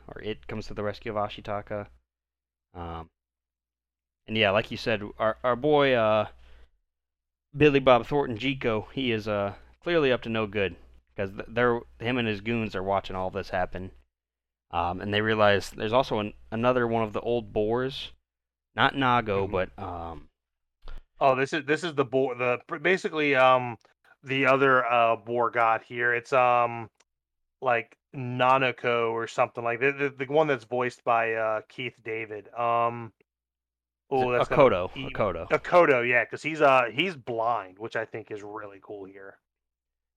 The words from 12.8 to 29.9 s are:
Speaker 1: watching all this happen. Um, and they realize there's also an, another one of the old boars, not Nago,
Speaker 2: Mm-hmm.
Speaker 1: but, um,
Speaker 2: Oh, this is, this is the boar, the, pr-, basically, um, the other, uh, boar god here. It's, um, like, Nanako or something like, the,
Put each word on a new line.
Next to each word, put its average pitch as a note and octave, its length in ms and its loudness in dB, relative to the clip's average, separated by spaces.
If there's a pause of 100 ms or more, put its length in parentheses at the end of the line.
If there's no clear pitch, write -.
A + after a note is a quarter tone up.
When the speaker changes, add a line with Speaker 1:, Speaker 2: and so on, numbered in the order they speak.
Speaker 1:
watching F#2+ 320 -2
all F#2 160 -4
this F#2+ 200 -8
happen. F#2 400 -6 (800)
Um, F2 300 -4
and G2+ 120 -4
they G#2 80 2
realize G#2+ 500 2
there's G#2+ 220 -6
also B2 260 2
an, G#2 140 -6 (180)
another A#2+ 360 0
one A2+ 160 0
of G#2 100 -6
the G#2+ 80 -4
old A#2 320 -4
boars, A#2+ 600 -4 (640)
not C3 200 2
Nago, A2+ 540 2
Speaker 2:
Mm-hmm. - 20 -10
Speaker 1:
but, F#2 280 -2
um, E2+ 500 -10 (920)
Speaker 2:
Oh, C3+ 160 4
this C3 180 -2
is, D3+ 120 -4
this C#3+ 180 -2
is C#3+ 120 -6
the C#3 100 0
boar, B2+ 300 0
the, B2 320 0
pr-, E3 100 -8
basically, D#3 580 0
um, B2+ 420 4 (460)
the C3+ 220 -2
other, C3 400 4
uh, A#2 320 4
boar A#2 340 -2
god A2+ 320 2
here. A#2+ 300 -2
It's, A#2 200 -4
um, A#2+ 560 2 (720)
like, A#2+ 360 -2 (180)
Nanako B2 960 0
or A2+ 160 -4
something A#2+ 360 -2
like, A#2 180 -2
the, C#3 120 2